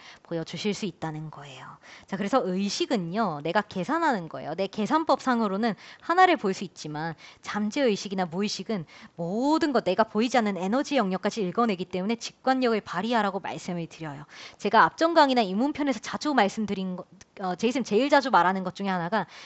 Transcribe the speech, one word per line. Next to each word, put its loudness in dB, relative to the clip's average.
보여주실 -4
수 -6
있다는 -8
거예요. -18
자, -6
그래서 2
의식은요, -2
내가 2
계산하는 -2
거예요. -8
내 -2
계산법상으로는 0
하나를 6
볼 -2
수 -10
있지만 -8
잠재의식이나 0
무의식은 -4
모든 2
것, 2
내가 2
보이지 2
않는 0
에너지 0
영역까지 0
읽어내기 0
때문에 -2
직관력을 0
발휘하라고 0
말씀을 -6
드려요. -12
제가 6
앞전 2
강의나 6
입문편에서 0
자주 -4
말씀드린 0
거, -12
어, -4
제이쌤 0
제일 2
자주 4
말하는 4
것 -6
중에 -6
하나가 -2